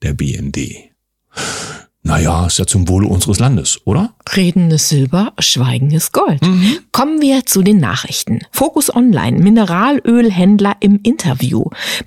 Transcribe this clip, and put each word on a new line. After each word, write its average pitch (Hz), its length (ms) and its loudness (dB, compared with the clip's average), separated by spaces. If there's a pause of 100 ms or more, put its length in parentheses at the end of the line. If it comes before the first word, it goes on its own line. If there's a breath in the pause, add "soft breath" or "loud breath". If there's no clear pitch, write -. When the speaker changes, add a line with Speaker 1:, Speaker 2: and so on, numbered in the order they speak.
Speaker 1:
der 76 120 -4
B 69 200 -4
N 71 180 -8
D. - 360 -10 (1160 loud breath)
Naja, 80 440 0
ist 82 100 -2
ja 95 80 -2
zum 92 220 0
Wohle 95 180 2
unseres 98 320 0
Landes, 120 480 0
oder? 175 300 -2 (200)
Speaker 2:
Reden 175 360 2
ist 156 180 0
Silber, 151 480 0
Schweigen 127 540 0
ist 165 220 -2
Gold. - 280 0
Speaker 1:
Mhm. 185 380 2 (120)
Speaker 2:
Kommen 302 300 0
wir 269 240 2
zu 196 160 0
den 208 160 4
Nachrichten. 113 600 -2 (120)
Focus - 420 -2
Online. 165 440 2
Mineralölhändler 202 1400 2
im 202 240 4
Interview. 175 600 -2 (420 loud breath)